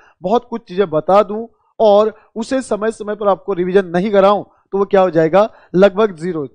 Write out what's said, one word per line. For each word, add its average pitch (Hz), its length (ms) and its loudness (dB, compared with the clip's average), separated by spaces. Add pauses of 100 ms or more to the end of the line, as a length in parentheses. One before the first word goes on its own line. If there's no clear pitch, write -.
(220)
बहुत 220 280 -2
कुछ 233 180 -12
चीजें 185 220 -2
बता 170 320 2
दूं 214 240 -6 (320)
और 214 360 2 (220)
उसे 262 260 -4
समय 214 280 -4
समय 208 240 -10
पर 202 140 -2
आपको 190 240 -2
रिवीजन 185 340 -2
नहीं 180 260 -4
कराऊं 196 320 2 (280)
तो 196 60 -4
वो 202 60 0
क्या 196 160 2
हो 185 100 2
जाएगा? 165 380 2 (260)
लगभग 196 420 2
ज़ीरो, 160 380 -8